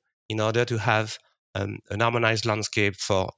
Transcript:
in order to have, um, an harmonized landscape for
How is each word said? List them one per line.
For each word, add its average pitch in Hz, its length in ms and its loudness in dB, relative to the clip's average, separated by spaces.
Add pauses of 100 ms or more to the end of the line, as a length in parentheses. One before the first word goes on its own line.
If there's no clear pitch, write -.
(300)
in 107 100 -2
order 110 240 2
to 120 140 -2
have, 110 400 0 (380)
um, 101 240 -6 (100)
an 104 120 -2
harmonized 117 440 2
landscape 104 500 0
for 95 420 0